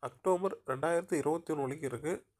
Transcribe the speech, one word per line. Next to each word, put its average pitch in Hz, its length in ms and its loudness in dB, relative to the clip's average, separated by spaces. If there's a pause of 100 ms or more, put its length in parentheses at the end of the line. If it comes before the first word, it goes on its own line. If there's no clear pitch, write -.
அக்டோபர் 185 540 0 (120)
ரெண்டாயிரத்தி 165 500 0
இருபத்தி 156 340 0
ஒன்று 143 140 0
வரைக்கும் 139 240 -4
இருக்கு. 147 240 -2 (240)